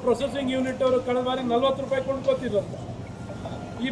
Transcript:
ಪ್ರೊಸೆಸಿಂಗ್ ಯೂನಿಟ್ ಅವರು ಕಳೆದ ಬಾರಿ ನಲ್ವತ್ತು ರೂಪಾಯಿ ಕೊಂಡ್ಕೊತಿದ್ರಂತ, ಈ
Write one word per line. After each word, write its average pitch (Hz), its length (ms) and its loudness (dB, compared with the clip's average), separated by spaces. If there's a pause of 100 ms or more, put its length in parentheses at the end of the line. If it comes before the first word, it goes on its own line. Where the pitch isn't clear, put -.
ಪ್ರೊಸೆಸಿಂಗ್ 254 520 2
ಯೂನಿಟ್ 262 300 0
ಅವರು 254 220 6
ಕಳೆದ 247 200 2
ಬಾರಿ 254 140 0 (100)
ನಲ್ವತ್ತು 262 340 4
ರೂಪಾಯಿ 262 220 0
ಕೊಂಡ್ಕೊತಿದ್ರಂತ, 262 680 0 (1080)
ಈ 269 60 0